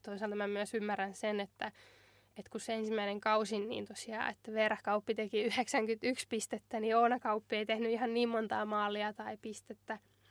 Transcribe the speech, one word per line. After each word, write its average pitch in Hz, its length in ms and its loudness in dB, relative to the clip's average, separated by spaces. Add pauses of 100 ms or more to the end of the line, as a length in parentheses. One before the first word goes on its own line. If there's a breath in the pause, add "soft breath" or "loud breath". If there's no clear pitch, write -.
toisaalta 208 340 -4
mä 202 100 0
myös 202 280 -2
ymmärrän 202 400 -2
sen, 214 260 0
että, 208 320 -10 (640 loud breath)
että - 140 -14
kun 214 100 -8
se 226 140 -4
ensimmäinen 214 460 -2
kausi, 214 380 2
niin 208 280 -4
tosiaan, 220 440 -4
että 214 220 -8
Veera 214 320 4
Kauppi 208 300 2
teki 214 280 0
yhdeksänkymmentäyksi 233 880 0
pistettä, 220 520 -4
niin 226 160 4
Oona 233 220 6
Kauppi 214 380 -2
ei 214 100 0
tehnyt 226 260 0
ihan 233 220 0
niin 240 140 4
montaa 220 380 0
maalia 208 460 0
tai 214 240 -8
pistettä. 214 640 -10 (320 loud breath)